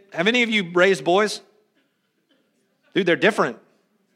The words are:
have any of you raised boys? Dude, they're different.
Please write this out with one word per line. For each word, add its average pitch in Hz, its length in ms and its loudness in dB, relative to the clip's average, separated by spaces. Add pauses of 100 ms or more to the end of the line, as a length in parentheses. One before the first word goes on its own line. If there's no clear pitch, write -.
(120)
have 170 140 -4
any 240 160 0
of 226 80 -2
you 202 220 -2
raised 175 320 2
boys? 202 360 0 (1500)
Dude, 180 120 -2
they're 165 100 2
different. 160 420 0 (580)